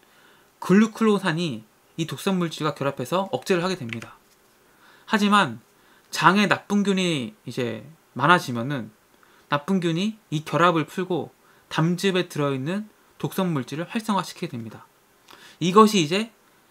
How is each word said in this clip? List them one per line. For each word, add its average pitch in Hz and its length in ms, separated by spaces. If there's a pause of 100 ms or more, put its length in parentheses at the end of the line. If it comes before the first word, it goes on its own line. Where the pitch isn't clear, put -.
(580)
글루클로산이 185 1040 (320)
이 165 100
독성 185 320
물질과 156 360
결합해서 139 580
억제를 170 320
하게 185 120
됩니다. 117 400 (880)
하지만 196 540 (500)
장에 190 380
나쁜 202 340
균이 180 520 (120)
이제 117 400 (260)
많아지면은 131 800 (580)
나쁜 190 320
균이 175 380 (120)
이 156 140
결합을 165 420
풀고 180 460 (360)
담즙에 175 600
들어있는 147 600 (300)
독성 175 340
물질을 143 360
활성화시키게 196 600
됩니다. 113 380 (720)
이것이 208 400
이제 185 320 (380)